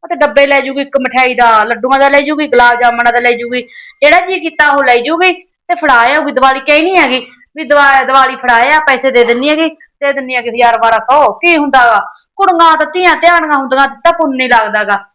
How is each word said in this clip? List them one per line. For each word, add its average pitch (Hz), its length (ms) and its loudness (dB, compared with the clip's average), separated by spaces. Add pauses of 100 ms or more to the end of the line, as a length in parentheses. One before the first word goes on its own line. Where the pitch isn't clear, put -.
ਉਹ 339 40 -20
ਤੇ 349 80 -8
ਡੱਬੇ 285 320 0
ਲੈ 277 120 0
ਜੂਗੀ, 269 220 -8
ਇੱਕ 277 160 -4
ਮਠਿਆਈ 254 360 -2
ਦਾ, 233 300 2
ਲੱਡੂਆਂ 233 360 -2
ਦਾ 277 100 2
ਲੈ 285 100 2
ਜੂਗੀ, 294 280 -4
ਗੁਲਾਬ 240 340 2
ਜਾਮਣਾ 240 300 0
ਦਾ 240 80 0
ਲੈ 240 120 -2
ਜੂਗੀ, 240 300 -6 (420)
ਜਿਹੜਾ 311 160 4
ਜੀ 370 200 -6
ਕੀਤਾ 294 360 -2
ਉਹ 277 80 0
ਲੈ 247 140 2
ਜੂਗੀ 330 440 -2
ਤੇ - 340 -8
ਫੜਾ 269 400 2
ਆਊਗੀ। 302 160 -2
ਦੀਵਾਲੀ 262 280 0
ਕਹਿਣੀ 311 380 0
ਹੈਗੀ 254 300 -2 (280)
ਵੀ 311 80 -12
ਦੀਵਾ-, 277 400 2
ਦੀਵਾਲੀ 262 320 0
ਫੜਾ 247 200 -2
ਆ, 269 240 2
ਪੈਸੇ 269 320 -2
ਦੇ 240 120 2
ਦਿੰਨੀ 240 260 -2
ਹੈਗੀ, 311 200 -2
ਦੇ 285 440 -8
ਦਿੰਨੀ 254 220 -8
ਹੈਗੀ 240 140 -6
ਹਜ਼ਾਰ 233 300 2
ਬਾਰਾਂ 226 200 0
ਸੌ, 247 340 0
ਕੀ 339 240 0
ਹੁੰਦਾ 277 280 2
ਗਾ। 220 140 2 (360)
ਕੁੜੀਆਂ 330 420 2
ਤਾਂ 311 160 -2
ਧੀਆਂ 359 220 0
ਧਿਆਣੀਆਂ 320 420 0
ਹੁੰਦੀਆਂ, 269 300 -2
ਦਿੱਤਾ 294 240 -2
ਪੁੰਨ 311 260 -2
ਨੀ 254 100 -4
ਲੱਗਦਾ 214 360 0
ਗਾ। 202 120 -2 (180)